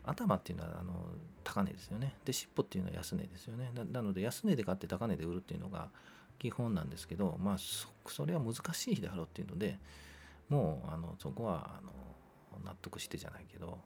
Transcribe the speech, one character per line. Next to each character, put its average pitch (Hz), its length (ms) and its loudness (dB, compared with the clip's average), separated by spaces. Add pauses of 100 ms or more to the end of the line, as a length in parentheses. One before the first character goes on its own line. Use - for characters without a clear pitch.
頭 165 320 4
っ - 40 2
て - 120 -6
い 85 40 -2
う - 20 -2
の 82 60 -4
は、 82 160 -4
あ - 40 -2
の、 87 220 -4 (360)
高 101 220 4
値 98 80 2
で - 60 -8
す - 100 -12
よ 104 100 -2
ね。 135 260 0
で、 131 80 2
尻 - 240 -2
尾 - 60 6
っ - 40 6
て - 120 -2
い - 20 4
う 92 40 0
の 90 60 0
は 82 60 -2
安 87 160 -2
値 - 140 0
で 90 100 -12
す - 100 -10
よ 113 100 -4
ね。 127 180 -2
な-、 117 100 -2
な 123 180 0
の 101 100 4
で、 92 80 2
安 117 240 2
値 190 120 8
で 117 80 6
買 95 100 6
っ 95 40 2
て - 80 -2
高 98 200 2
値 95 100 4
で 80 80 0
売 87 100 2
る 92 40 2
っ - 20 2
て - 140 -6
い - 20 -2
う 82 40 -2
の 92 80 -4
が 85 220 -4 (480)
基 120 120 0
本 117 240 2
な 80 80 4
ん 69 80 -2
で 82 60 -6
す - 120 -10
け 82 80 -2
ど、 87 240 4
ま 98 140 4
あ、 92 40 2
そ-、 - 300 -4 (200)
そ 147 180 -2
れ 175 80 4
は 160 60 4
難 113 140 2 (200)
し - 180 0
い 139 80 4
だ 85 140 -2
ろ 82 100 0
う - 20 -4
っ - 40 -14
て - 120 -8
い - 40 -2
う - 20 -8
の 165 100 -4
で、 208 220 2 (680)
も 90 380 4
う、 73 40 -2
あ 80 80 -2
の、 82 200 -4
そ - 120 -4
こ 117 140 -2
は、 90 340 0
あ - 20 -12
の、 - 120 -12 (720)
納 90 140 -8
得 - 240 -8
し - 80 -6
て - 100 -4
じ - 80 -8
ゃ - 40 -8
な - 100 -12
い 92 100 -14
け - 80 -14
ど 87 280 -6